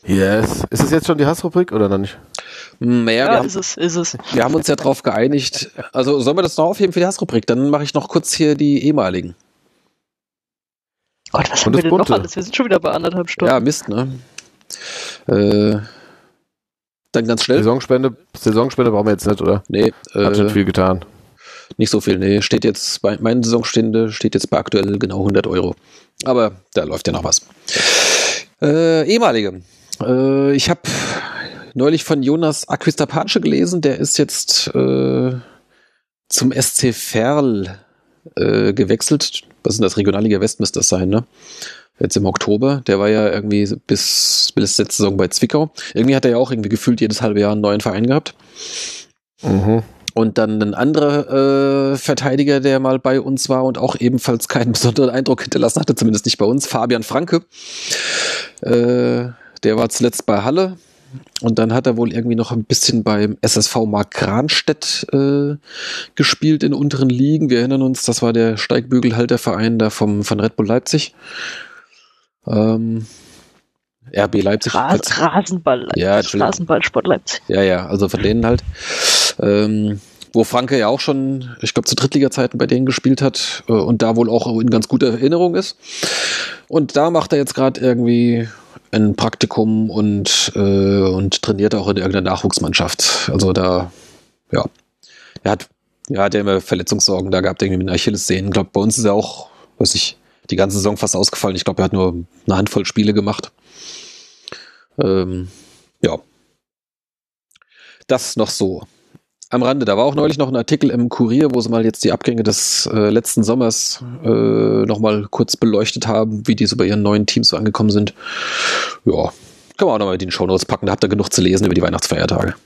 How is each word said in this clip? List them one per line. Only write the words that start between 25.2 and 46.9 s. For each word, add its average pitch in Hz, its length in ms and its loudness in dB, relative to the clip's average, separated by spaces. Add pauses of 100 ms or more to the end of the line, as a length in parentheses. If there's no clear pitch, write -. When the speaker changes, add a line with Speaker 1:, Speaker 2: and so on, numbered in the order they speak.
Speaker 2:
hundert 98 240 2
Euro. 90 280 -2 (480)
Aber 117 300 2 (200)
da 92 100 0
läuft 78 240 -6
ja 82 60 -2
noch 82 100 -6
was. - 220 -2 (1160)
Äh, 156 460 2
ehemalige. 117 540 0 (400)
Äh, 135 520 2
ich 143 160 0
hab - 180 -4 (880)
neulich 147 300 2
von 143 200 -2
Jonas 151 460 -2
Aquistapace - 720 -2
gelesen, 175 400 0
der 139 180 0
ist - 180 0
jetzt, - 560 -2
äh, 131 600 0 (920)
zum 127 220 2
S - 240 -2
C 123 180 0
Verl, 113 840 -2 (580)
äh, 104 380 2
gewechselt. 110 680 0 (200)
Was 107 120 0
ist 113 40 -4
denn 113 40 4
das? - 140 0
Regionalliga 101 440 2
West - 180 -2
müsste - 200 -4
das - 100 0
sein, 92 200 0
ne? 113 140 2 (760)
Jetzt - 180 0
im 101 80 2
Oktober. 123 600 0
Der 98 140 2
war 104 100 2
ja 107 220 4
irgendwie 104 360 0 (200)
bis, - 640 0
bis - 240 0
letzte - 260 -2
Saison 98 140 0
bei 92 120 2
Zwickau. 151 420 0 (220)
Irgendwie 131 220 2
hat 131 100 0
er 123 60 4
ja 117 60 2
auch 131 140 0
irgendwie 107 180 -2
gefühlt 113 320 0